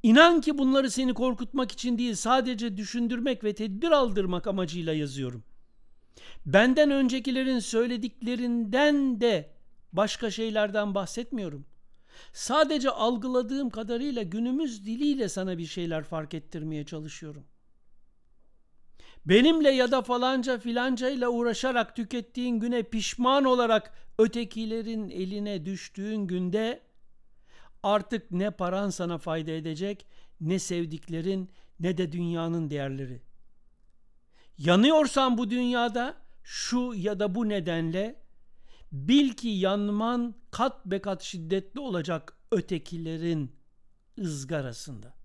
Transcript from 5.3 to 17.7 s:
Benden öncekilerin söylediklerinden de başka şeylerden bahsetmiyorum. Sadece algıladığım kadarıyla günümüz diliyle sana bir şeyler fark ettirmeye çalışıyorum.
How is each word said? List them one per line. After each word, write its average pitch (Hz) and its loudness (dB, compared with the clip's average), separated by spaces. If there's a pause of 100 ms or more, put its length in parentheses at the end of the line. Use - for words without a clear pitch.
Benden 247 6
öncekilerin 262 2
söylediklerinden 240 0
de 208 2 (400)
başka 208 0
şeylerden 208 0
bahsetmiyorum. 196 -6 (680)
Sadece 277 2
algıladığım 247 0
kadarıyla 233 -4
günümüz 233 -2
diliyle 262 0
sana 185 -4
bir 165 -6
şeyler 165 -4
fark 156 -8
ettirmeye 156 -8
çalışıyorum. 151 -12 (1800)